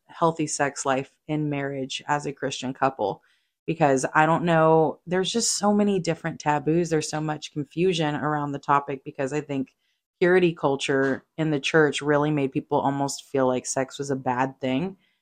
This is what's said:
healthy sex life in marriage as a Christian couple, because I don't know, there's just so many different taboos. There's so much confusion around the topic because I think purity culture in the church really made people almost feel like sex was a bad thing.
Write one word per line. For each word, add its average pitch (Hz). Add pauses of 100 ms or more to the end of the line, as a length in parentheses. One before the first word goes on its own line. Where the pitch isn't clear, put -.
healthy 160
sex 139
life 135 (160)
in 151
marriage 139
as 143
a 139
Christian 135
couple, 117 (420)
because 147
I 156
don't 160
know, 160
there's 180
just -
so 208
many 208
different 160
taboos. 151
There's 156
so 151
much 151
confusion 160
around 147
the 139
topic 143
because 139
I 151
think 143 (500)
purity 180
culture 135 (140)
in 160
the 143
church 143
really 147
made 139
people 147
almost 139
feel 131
like 127
sex -
was 139
a 139
bad 131
thing. 139 (240)